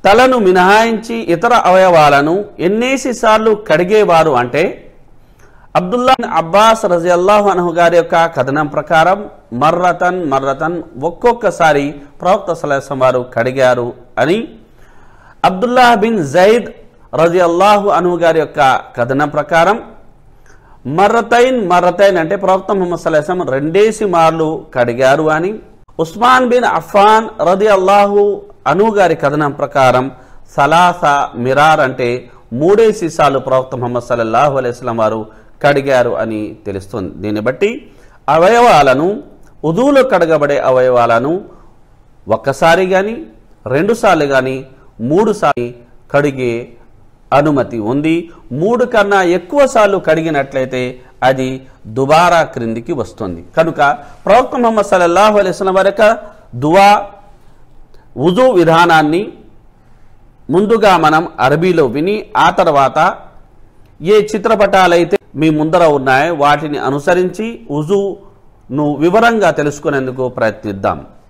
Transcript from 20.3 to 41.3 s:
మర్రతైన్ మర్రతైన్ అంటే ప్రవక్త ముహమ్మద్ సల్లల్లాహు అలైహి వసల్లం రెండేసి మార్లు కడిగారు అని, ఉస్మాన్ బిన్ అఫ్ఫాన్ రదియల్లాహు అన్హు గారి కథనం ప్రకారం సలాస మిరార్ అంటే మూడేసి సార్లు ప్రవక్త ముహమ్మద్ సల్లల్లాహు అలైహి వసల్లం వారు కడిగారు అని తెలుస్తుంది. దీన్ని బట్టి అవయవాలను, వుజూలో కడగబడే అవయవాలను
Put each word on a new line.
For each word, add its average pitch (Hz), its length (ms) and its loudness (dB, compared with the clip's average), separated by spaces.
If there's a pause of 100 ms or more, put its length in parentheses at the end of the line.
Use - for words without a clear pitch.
మర్రతైన్ 226 840 0
మర్రతైన్ 180 480 2
అంటే 165 200 -2
ప్రవక్త 190 360 -2
ముహమ్మద్ 175 280 -4
సల్లల్లాహు 151 320 -2
అలైహి 180 100 -4
వసల్లం 135 180 -4
రెండేసి 202 440 0
మార్లు 160 600 0 (100)
కడిగారు 131 560 2
అని, 170 240 -2 (460)
ఉస్మాన్ 240 480 2
బిన్ 240 160 0
అఫ్ఫాన్ 214 640 2 (140)
రదియల్లాహు 202 1000 2 (240)
అన్హు 202 280 0
గారి 180 200 2
కథనం 147 380 -2
ప్రకారం 131 580 0 (460)
సలాస 151 800 0
మిరార్ 143 440 2
అంటే 131 500 -4 (220)
మూడేసి 196 580 0
సార్లు 143 280 0
ప్రవక్త 131 380 -4
ముహమ్మద్ 120 280 -6
సల్లల్లాహు 120 520 -2
అలైహి 123 200 -4
వసల్లం 120 200 -8
వారు 110 300 -2 (360)
కడిగారు 135 480 0
అని 110 460 -6 (100)
తెలుస్తుంది. 95 480 -10
దీన్ని 104 260 -6
బట్టి 147 500 -6 (380)
అవయవాలను, 170 920 4 (420)
వుజూలో 254 380 2
కడగబడే 160 560 0
అవయవాలను 127 840 0 (880)